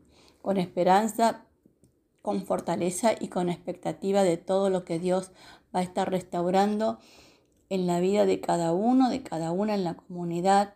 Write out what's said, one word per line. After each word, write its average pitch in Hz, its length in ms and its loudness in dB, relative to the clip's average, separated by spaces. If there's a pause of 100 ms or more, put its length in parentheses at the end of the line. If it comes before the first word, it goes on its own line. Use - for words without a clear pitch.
(400)
con 196 160 -2
esperanza, 190 880 2 (800)
con 202 240 -4
fortaleza 185 720 -2
y 196 80 -8
con 180 200 -4
expectativa 175 760 -2
de 170 140 2
todo 190 340 0
lo 185 120 -2
que 170 140 -6
Dios 180 320 -2 (460)
va 185 60 0
a - 20 -2
estar 185 260 -4
restaurando 190 880 0 (720)
en 190 160 -2
la 175 140 0
vida 196 260 2
de 190 160 0
cada 170 320 0
uno, 247 340 4
de 208 140 -2
cada 165 300 -6
una 208 240 -2
en 196 80 -2
la 165 100 -4
comunidad, 180 840 0